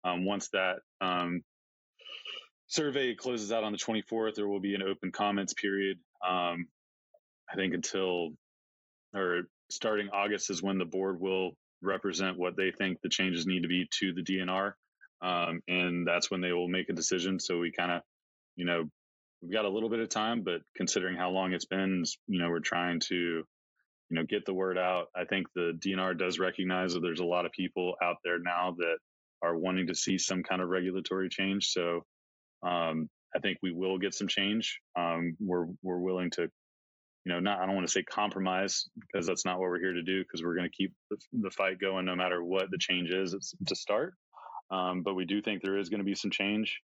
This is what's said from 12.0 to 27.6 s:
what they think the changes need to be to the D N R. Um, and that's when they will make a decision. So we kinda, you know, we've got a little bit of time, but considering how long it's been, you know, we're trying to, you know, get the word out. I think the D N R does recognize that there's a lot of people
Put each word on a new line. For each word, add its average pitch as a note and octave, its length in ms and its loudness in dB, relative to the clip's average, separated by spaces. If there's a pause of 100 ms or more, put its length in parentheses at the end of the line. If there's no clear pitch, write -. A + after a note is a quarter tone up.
what F2+ 180 0
they F#2 140 2
think F#2 300 -2
the - 80 -4
changes F2 380 2
need F#2 160 2
to E2 60 -2
be F2+ 240 2
to F#2+ 200 0
the F2+ 100 -4
D F#2+ 180 -2
N F#2 80 -2
R. G2 280 -2 (460)
Um, F2 460 0
and F2 380 2
that's E2+ 240 2
when F#2 100 0
they F2+ 120 0
will F2 160 0
make F#2 200 -2
a - 60 -2
decision. F#2 440 0
So F2 200 -2
we F2 120 0
kinda, F2 320 0 (540)
you F2 80 -4
know, E2+ 260 0 (520)
we've F2 100 -8
got G#2+ 140 2
a - 20 2
little A2 220 0
bit A2+ 100 0
of A2+ 80 -2
time, A2+ 340 0
but F2 200 -2 (120)
considering F2+ 420 0
how F2+ 140 0
long F#2 220 2
it's F2 140 -2
been, F#2 360 2 (240)
you F#2+ 140 0
know, E2+ 80 2
we're E2+ 120 2
trying F2 400 0
to, F#2 140 -2
you E2+ 320 0 (640)
know, E2 140 0
get G#2 220 -2
the F#2+ 80 -2
word F#2 240 2
out. F2+ 360 2
I F2+ 120 -2
think F#2+ 280 -2
the E2+ 240 0
D G2 140 0
N F#2+ 60 0
R F#2 160 2
does F2+ 240 -2
recognize F#2 560 0
that F2 60 0
there's E2+ 200 0
a F2+ 60 2
lot F2 180 2
of E2+ 80 -4
people F2+ 500 -2